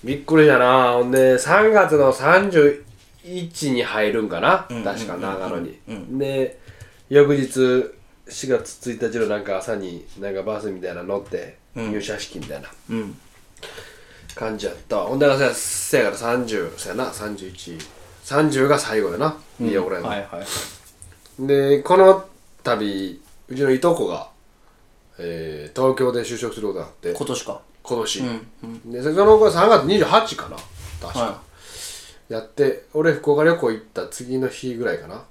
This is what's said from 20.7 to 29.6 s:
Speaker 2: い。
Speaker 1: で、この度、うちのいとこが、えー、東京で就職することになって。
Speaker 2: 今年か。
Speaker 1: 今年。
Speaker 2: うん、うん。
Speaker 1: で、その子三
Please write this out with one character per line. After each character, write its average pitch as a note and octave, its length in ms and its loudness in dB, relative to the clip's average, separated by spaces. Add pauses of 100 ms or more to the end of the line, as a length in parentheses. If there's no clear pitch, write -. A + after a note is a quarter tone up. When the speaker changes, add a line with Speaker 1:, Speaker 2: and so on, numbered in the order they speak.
Speaker 2:
い。 C3+ 60 -4
Speaker 1:
で、 C#3 340 4
こ F3+ 160 4
の F#3+ 260 8 (400)
度、 G2 560 -4 (300)
う B2+ 60 -12
ち C3+ 80 -4
の C3 80 2
い C3 100 2
と E3+ 140 2
こ A2 120 -2
が、 E2+ 220 -8 (880)
え D#2+ 560 -10
ー、 B2+ 80 -4
東 C3 160 2
京 B2+ 140 2
で A#2+ 100 -4
就 A#2 160 -8
職 A2 160 -8
す G#2+ 80 -12
る G#2 60 -6
こ F#2+ 60 -4
と F2+ 60 -8
に D2+ 60 -10
な - 60 -20
っ - 20 -20
て。 F2 200 -8
Speaker 2:
今 C3 140 -6
年 B2+ 160 -6
か。 - 180 -12 (220)
Speaker 1:
今 B2 160 -6
年。 G#2+ 200 -6
Speaker 2:
う - 60 -4
ん、 A2+ 220 -10 (160)
う A2+ 40 -14
ん。 A#2 240 -16
Speaker 1:
で、 B2 100 -10
そ D3 100 -2
の G#3 280 8
子 G#3+ 100 6
三 F3 200 4